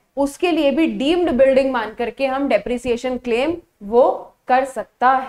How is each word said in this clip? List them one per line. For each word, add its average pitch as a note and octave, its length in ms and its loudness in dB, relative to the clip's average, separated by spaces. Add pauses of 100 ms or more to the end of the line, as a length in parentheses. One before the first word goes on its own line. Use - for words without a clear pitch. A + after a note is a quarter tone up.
(160)
उसके C#4+ 360 -2
लिए D4+ 180 2
भी D#4 160 0 (120)
deemed E4+ 340 0
building C4+ 400 4
मान A3 220 -6
करके A#3 320 -4
हम C#4 220 -2
depreciation A#3+ 720 -2
claim B3 380 -2 (280)
वो A#3 220 4 (420)
कर B3+ 180 2
सकता A#3+ 440 -2 (180)